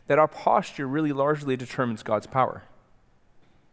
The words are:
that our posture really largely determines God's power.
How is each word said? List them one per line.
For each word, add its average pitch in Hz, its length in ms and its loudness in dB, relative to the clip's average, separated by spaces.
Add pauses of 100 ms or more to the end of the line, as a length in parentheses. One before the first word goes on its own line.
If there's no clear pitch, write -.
that 143 120 4
our 156 80 6
posture 202 580 -2
really 147 280 -2
largely 143 420 0
determines 123 480 -4
God's 107 240 -2
power. - 360 0 (1080)